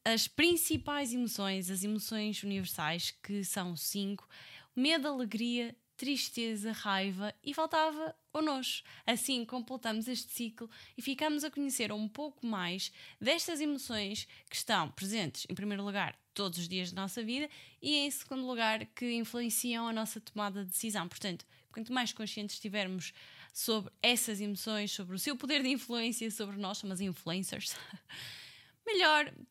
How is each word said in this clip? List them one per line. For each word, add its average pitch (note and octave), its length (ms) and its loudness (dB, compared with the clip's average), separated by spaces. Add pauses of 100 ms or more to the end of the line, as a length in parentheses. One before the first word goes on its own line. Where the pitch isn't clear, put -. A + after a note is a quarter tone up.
as A3+ 240 4
principais D4 880 4
emoções, G3 580 0
as F#3+ 140 -2
emoções G#3+ 580 0
universais, F3+ 680 0 (120)
que G3+ 220 -2
são F3 320 -2
cinco: G3+ 500 -2 (480)
medo, C#4+ 320 4
alegria, A#3+ 680 0 (220)
tristeza, A3+ 760 -2
raiva G3 600 0 (100)
e C#4+ 100 -4
faltava D#4+ 640 2 (160)
o D4+ 100 0
nojo. C4+ 420 0 (220)
Assim A#3+ 380 2
completamos A#3 640 -4
este - 240 -4
ciclo A3+ 380 -6 (260)
e A#3+ 60 -10
ficamos D4 420 0
a D#4 60 -2
conhecer C4 420 0
um G#3+ 160 -2
pouco C#4 380 -6
mais F#3 460 0 (280)
destas D#4+ 400 2
emoções A#3 680 -2 (200)
que - 80 -8
estão F#3 360 2
presentes, G3 580 -2
em F#3 60 -4
primeiro G3+ 280 -2
lugar, G3 320 0 (200)
todos F3+ 240 -2
os F3 80 -2
dias F3+ 240 -2
da F#3 100 -4
nossa G3 220 -4
vida C4 260 -2 (320)
e, D4 140 2
em C#4+ 160 4
segundo C4 340 -4
lugar, A3+ 400 2
que A#3+ 280 -2
influenciam A#3 760 0
a A3+ 60 0
nossa A3 280 -2
tomada G3+ 420 -2
de F#3 60 -6
decisão. G3+ 380 -2
Portanto, F3 380 -4 (260)
quanto A3+ 200 -6
mais B3 220 2
conscientes G#3 440 -6
estivermos F#3+ 540 -2 (400)
sobre A3 480 0
essas A3+ 400 4
emoções, G#3 520 -2
sobre F#3 240 -4
o F#3 40 -2
seu C#4+ 160 0
poder C#4 280 2
de B3+ 60 4
influência A#3 600 0
sobre G3+ 280 -4
nós, G3+ 200 -2
somos F#3+ 240 -4
influencers, F#3 720 -2 (540)
<laughs> - 560 -16
melhor D#4 480 8 (180)